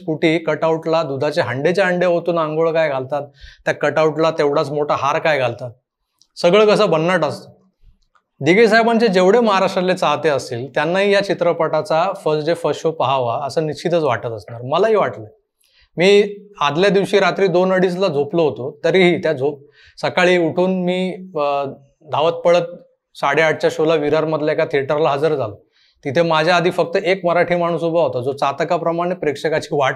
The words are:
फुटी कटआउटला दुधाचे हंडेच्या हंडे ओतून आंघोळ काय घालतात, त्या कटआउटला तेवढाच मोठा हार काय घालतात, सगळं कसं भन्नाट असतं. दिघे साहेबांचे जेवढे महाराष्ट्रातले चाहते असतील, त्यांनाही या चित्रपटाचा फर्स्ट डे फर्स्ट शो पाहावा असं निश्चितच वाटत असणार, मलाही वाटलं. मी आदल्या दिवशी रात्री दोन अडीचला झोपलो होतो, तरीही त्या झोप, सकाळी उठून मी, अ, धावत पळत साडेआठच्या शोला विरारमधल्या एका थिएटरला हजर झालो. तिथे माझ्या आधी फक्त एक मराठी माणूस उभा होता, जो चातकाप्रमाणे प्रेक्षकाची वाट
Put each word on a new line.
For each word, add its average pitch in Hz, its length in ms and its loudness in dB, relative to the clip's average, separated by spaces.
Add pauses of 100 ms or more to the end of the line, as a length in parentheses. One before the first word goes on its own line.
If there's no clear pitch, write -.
फुटी 160 320 0
कटआउटला 160 640 -2
दुधाचे 147 380 -2
हंडेच्या 151 440 0
हंडे 180 200 0
ओतून 170 320 0
आंघोळ 160 340 0
काय 160 180 0
घालतात, 135 320 -6 (440)
त्या 156 80 0
कटआउटला 156 580 0
तेवढाच 151 400 0
मोठा 147 240 -2
हार 139 240 0
काय 151 200 0
घालतात, 120 320 -4 (640)
सगळं 202 280 6
कसं 202 240 4
भन्नाट 160 360 0
असतं. - 260 -6 (880)
दिघे 185 280 4
साहेबांचे 226 400 4
जेवढे 190 320 4
महाराष्ट्रातले 190 540 2
चाहते 156 360 0
असतील, 131 460 -4
त्यांनाही 185 380 0
या 196 100 2
चित्रपटाचा 165 920 0 (120)
फर्स्ट 151 220 0
डे 170 60 2
फर्स्ट 147 280 -4
शो 160 100 0
पाहावा 131 540 -2
असं 156 200 -4
निश्चितच 160 380 -2
वाटत 123 240 -2
असणार, 113 340 -12
मलाही 180 340 0
वाटलं. 117 300 -2 (720)
मी 202 380 4 (260)
आदल्या 156 280 2
दिवशी 196 300 2
रात्री 190 280 0
दोन 185 260 2
अडीचला 185 340 0
झोपलो 147 360 0
होतो, 135 400 -4
तरीही 170 340 4
त्या 160 160 -2
झोप, 143 260 -4 (420)
सकाळी 180 360 2
उठून 180 460 0
मी, 185 300 -2 (220)
अ, 143 280 -2 (480)
धावत 151 200 0
पळत 170 340 2 (500)
साडेआठच्या 156 580 2
शोला 160 220 2
विरारमधल्या 156 580 0
एका 160 120 -2
थिएटरला 151 440 0
हजर 147 260 0
झालो. 110 300 -8 (400)
तिथे 143 160 0
माझ्या 160 340 2
आधी 170 160 2
फक्त 180 260 -2
एक 185 280 -2
मराठी 170 300 2
माणूस 170 280 -2
उभा 170 180 0
होता, 127 200 -2
जो 135 120 -2
चातकाप्रमाणे 165 800 -2
प्रेक्षकाची 151 560 -4
वाट 143 240 0